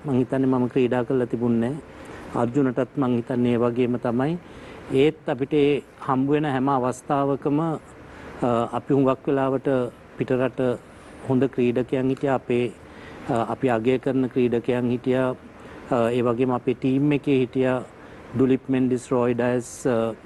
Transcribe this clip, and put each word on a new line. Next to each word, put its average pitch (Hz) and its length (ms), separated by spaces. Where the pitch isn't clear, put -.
මං 143 80
හිතන්නේ 131 360
මම 127 180
ක්‍රීඩා 123 360
කරලා 123 220
තිබුණේ 117 440
නෑ. 151 120
අර්ජුනටත් 123 600
මං 123 180
හිතන්නේ 120 380
ඒ 117 40
වගේම 120 400
තමයි. 127 400
ඒත් 151 360
අපිට 139 240
ඒ 143 280
හම්බ 135 240
වෙන 151 160
හැම 135 240
අවස්ථාවකම, 139 880
අ, 160 180
අපි 117 220
හුඟක් 131 340
වෙලාවට 135 400
පිටරට 127 420
හොඳ 131 140
ක්‍රීඩකයන් 127 640
හිටියා. 135 260
අපේ, 120 360
අ, 113 200
අපි 120 200
අගය 120 300
කරන 131 300
ක්‍රීඩකයන් 123 600
හිටියා. 127 460
අ, 131 40
ඒ 123 120
වගේම 123 300
අපේ 123 220
ටීම් 135 380
එකේ 139 280
හිටියා 127 440
දුලිප් 131 300
මෙන්ඩිස්, 127 420
රොයි 123 220
ඩයස්, 123 540
අ, 113 260